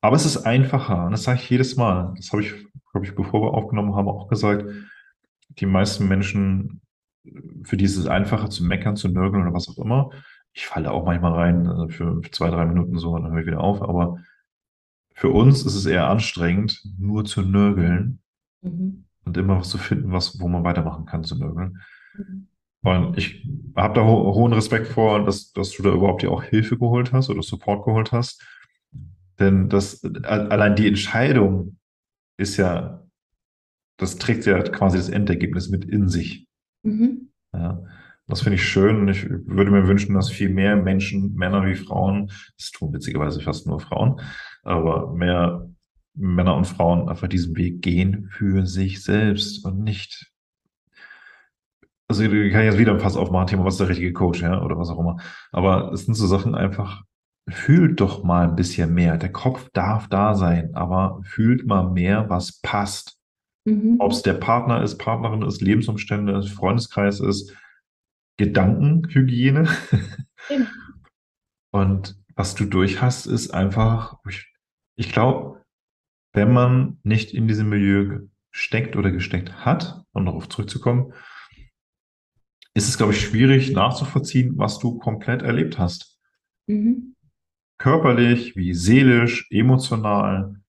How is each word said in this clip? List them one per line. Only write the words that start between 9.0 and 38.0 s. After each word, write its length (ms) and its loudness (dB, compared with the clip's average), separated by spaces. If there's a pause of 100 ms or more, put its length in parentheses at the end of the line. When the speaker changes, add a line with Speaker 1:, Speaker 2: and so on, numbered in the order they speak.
Speaker 1:
nörgeln 360 0
oder 100 -2
was 140 -6
auch 140 -14
immer. 280 0 (420)
Ich 140 -14
falle 240 -6
auch 160 -4
manchmal 260 0
rein, 340 2
also 220 -4
für 320 -4 (120)
zwei, 180 -2
drei 160 0
Minuten 320 0
so, 140 -4
und 100 -4
dann 100 -8
höre 80 -2
ich 60 -6
wieder 140 -4
auf. 200 0
Aber 380 -2 (960)
für 140 0
uns 360 6
ist 120 -2
es 100 -4
eher 220 2
anstrengend, 760 -2 (160)
nur 260 -2
zu 180 -4
nörgeln 760 2 (440)
Speaker 2:
Mhm. 420 -8 (200)
Speaker 1:
und 120 -4
immer 220 2
was 120 -6
zu 80 -6
finden, 340 -2
was, 280 -4
wo 80 -4
man 160 -2
weitermachen 420 -2
kann, 180 -8
zu 140 -8
nörgeln. 400 -6 (360)
Speaker 2:
Mhm. 340 -16 (360)
Speaker 1:
Und 340 2
ich 300 -8 (280)
hab 180 2
da 80 4
ho-, 320 4
hohen 180 4
Respekt 360 0
vor, 360 2
dass, 280 -4
dass 180 -6
du 120 -12
da 100 4
überhaupt 300 2
dir 100 0
auch 100 -4
Hilfe 340 0
geholt 360 0
hast 180 2
oder 120 -4
Support 420 -4
geholt 280 0
hast. 300 -4 (960)
Denn 300 4
das, 360 -2
a-, 440 -4
allein 280 4
die 120 4
Entscheidung 920 2 (580)
ist 200 -4
ja, 480 -2 (920)
das 200 -6
trägt 280 -2
ja 160 4
quasi 340 0
das 120 -2
Endergebnis 640 -2
mit 140 -2
in 240 0
sich. 380 -4 (360)
Speaker 2:
Mhm. 460 -2 (240)
Speaker 1:
Ja, 300 -6 (440)